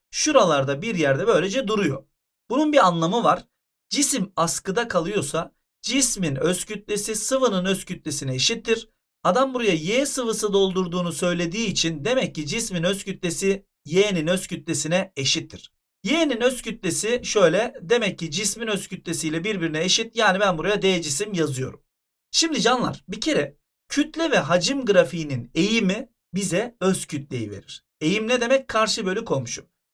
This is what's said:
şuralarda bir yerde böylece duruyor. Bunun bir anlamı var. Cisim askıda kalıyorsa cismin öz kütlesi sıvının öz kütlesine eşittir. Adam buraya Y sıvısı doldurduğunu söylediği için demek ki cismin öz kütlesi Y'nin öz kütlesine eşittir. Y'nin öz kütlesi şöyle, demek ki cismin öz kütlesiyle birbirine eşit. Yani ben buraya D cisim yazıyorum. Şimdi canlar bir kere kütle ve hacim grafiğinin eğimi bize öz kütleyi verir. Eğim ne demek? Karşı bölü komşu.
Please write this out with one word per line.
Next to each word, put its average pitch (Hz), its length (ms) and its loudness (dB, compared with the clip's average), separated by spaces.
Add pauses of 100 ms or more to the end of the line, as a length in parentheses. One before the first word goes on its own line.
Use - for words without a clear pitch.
(100)
şuralarda 151 720 4
bir 226 120 -4
yerde 151 320 2
böylece 196 420 2
duruyor. 196 360 0 (460)
Bunun 302 220 2
bir 254 140 6
anlamı 175 380 2
var. 156 220 2 (440)
Cisim 262 460 0
askıda 185 520 0
kalıyorsa 175 640 -2 (300)
cismin 208 540 0
öz 170 280 0
kütlesi 208 500 -4
sıvının 220 500 2
öz 190 200 0
kütlesine 139 500 -6
eşittir. 226 540 0 (360)
Adam 254 300 2
buraya 226 200 2
Y 202 320 0
sıvısı 226 460 -2
doldurduğunu 185 600 0
söylediği 175 540 -2
için 160 380 -2
demek 233 300 0
ki 151 120 -6
cismin 190 360 -4
öz 190 220 -2
kütlesi 190 640 -4 (180)
Y'nin 180 420 2
öz 185 200 0
kütlesine 170 680 -2
eşittir. 147 560 -4 (320)
Y'nin 269 360 2
öz 247 220 0
kütlesi 220 600 -2
şöyle, 202 580 2
demek 214 360 0
ki 160 120 -8
cismin 214 360 -4
öz 202 220 -4
kütlesiyle 165 560 -6
birbirine 165 400 -2
eşit. 220 320 -2
Yani 202 240 4
ben 190 180 2
buraya 180 240 0
D 180 200 2
cisim 196 300 -4
yazıyorum. 143 500 -2 (480)
Şimdi 320 300 0
canlar 226 480 2
bir 214 120 -8
kere 202 360 0 (320)
kütle 311 420 -2
ve 226 80 4
hacim 180 460 2
grafiğinin 165 680 2
eğimi 202 540 2 (260)
bize 196 460 -2
öz 185 260 0
kütleyi 131 440 -8
verir. - 340 -16 (160)
Eğim 208 280 0
ne 247 120 2
demek? 262 280 2
Karşı 220 380 0
bölü 202 180 -2
komşu. 131 420 -4 (280)